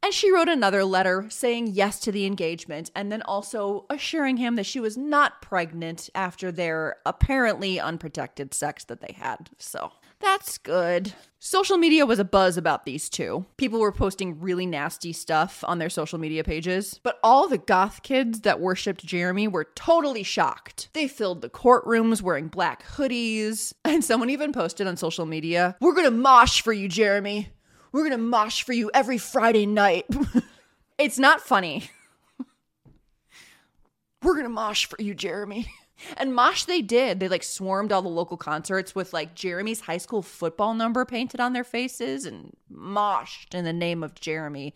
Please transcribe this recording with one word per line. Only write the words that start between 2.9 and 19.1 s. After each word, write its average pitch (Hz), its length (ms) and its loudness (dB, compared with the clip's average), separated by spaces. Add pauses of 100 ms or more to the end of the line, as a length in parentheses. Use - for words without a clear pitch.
and 202 160 -6
then 214 120 -6
also 202 640 -4
assuring 285 480 -2
him 240 180 0
that 196 120 -2
she - 120 -6
was 220 160 -4
not 285 460 0
pregnant 165 720 -6
after 185 380 -6
their 160 520 -4
apparently 196 760 2
unprotected 147 760 -8
sex - 300 -6
that - 180 -14
they - 160 -16
had. - 400 -10
So - 340 -10 (280)
that's 392 400 -2
good. 175 540 0 (260)
Social 381 380 0
media 311 280 6
was 220 140 4
abuzz 190 360 4
about 165 300 0
these 139 240 -8
two. 139 360 -6 (120)
People 233 220 -2
were 208 120 2
posting 185 480 -4
really 185 260 -4
nasty 165 460 -6
stuff 160 560 -2
on 175 120 -2
their 165 100 -4
social 160 280 -6
media 156 260 -4
pages, 180 600 -4
but 247 180 -4
all 269 280 6
the 254 80 0
goth 190 460 0
kids 233 380 -2
that 202 200 0
worshipped 185 420 -4
Jeremy 180 460 -2